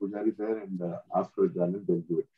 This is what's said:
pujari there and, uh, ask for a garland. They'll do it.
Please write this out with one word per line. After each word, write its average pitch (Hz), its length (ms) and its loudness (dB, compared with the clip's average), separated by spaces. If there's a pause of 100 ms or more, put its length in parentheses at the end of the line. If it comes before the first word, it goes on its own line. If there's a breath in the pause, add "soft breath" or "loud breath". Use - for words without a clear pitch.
pujari 104 360 -2
there 107 220 0
and, 95 220 -6
uh, 87 180 -4 (160)
ask 92 200 0
for 98 100 4
a 90 40 6
garland. 87 380 0
They'll 87 140 2
do 80 200 -2
it. - 180 -2